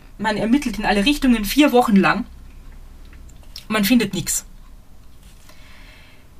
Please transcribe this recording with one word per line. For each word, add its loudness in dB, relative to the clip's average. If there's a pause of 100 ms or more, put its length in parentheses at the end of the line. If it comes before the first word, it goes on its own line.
(160)
man -6
ermittelt -2
in -6
alle 0
Richtungen 0
vier 2
Wochen 4
lang. 2 (1400)
Man -2
findet 0
nichts. -6 (1900)